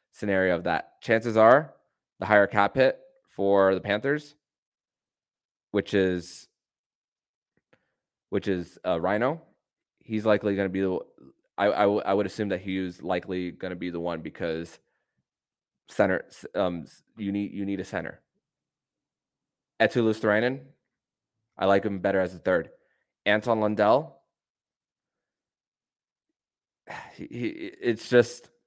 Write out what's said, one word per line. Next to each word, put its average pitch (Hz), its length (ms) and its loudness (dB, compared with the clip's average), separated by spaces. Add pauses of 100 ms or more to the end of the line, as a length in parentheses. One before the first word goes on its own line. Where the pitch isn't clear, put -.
(120)
scenario 95 440 0
of 87 80 -4
that. 85 360 -4
Chances 113 360 0
are 123 380 6 (440)
the 95 80 -6
higher 101 200 6
cap 101 280 0
hit 131 240 2 (300)
for 98 460 4
the 95 60 -4
Panthers, 123 540 -4 (1400)
which 101 240 -2
is, 92 540 0 (1800)
which 98 180 -4
is, 90 360 -4
uh, 90 160 -2
Rhino, 113 420 -2 (580)
he's 110 260 -6
likely 104 300 2
gonna 98 120 0
be 92 120 -4
the, 95 180 0 (580)
I, 101 120 2
I 104 140 0
w-, 104 220 2
I 98 100 0
would 101 120 0
assume 101 220 -6
that 92 140 -4
he 98 160 -4
is 92 240 -8
likely 90 500 -4
gonna 90 240 -12
be 90 140 -8
the 85 100 -6
one 85 220 -6
because 82 580 -8 (1080)
center, 92 400 -2
s-, - 260 -16
um, 90 300 -2
s-, - 180 -20 (140)
you 101 140 -8
need, 101 220 -6
you 98 120 -8
need 98 140 -6
a 92 60 -8
center. 87 360 -10 (1600)
Eetu 113 220 2
Luostarinen, 110 600 0 (960)
I 95 80 0
like 98 180 4
him 101 140 -4
better 95 220 0
as 92 140 -2
a 87 40 -14
third. 85 320 0 (560)
Anton 110 340 2
Lundell, 107 600 2 (2750)
<sighs> - 60 -14 (240)
he, - 140 -14
he, 120 180 -6
it's 107 600 -6
just, - 400 2 (180)